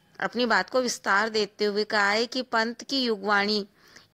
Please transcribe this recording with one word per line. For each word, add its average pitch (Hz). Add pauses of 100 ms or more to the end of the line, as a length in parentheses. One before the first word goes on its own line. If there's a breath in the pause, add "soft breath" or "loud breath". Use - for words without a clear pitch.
(200)
अपनी 220
बात 202
को 262
विस्तार 220
देते 214
हुए 208
कहा 208
है 226
कि 254
पंत 233
की 269
युगवाणी 208 (480 loud breath)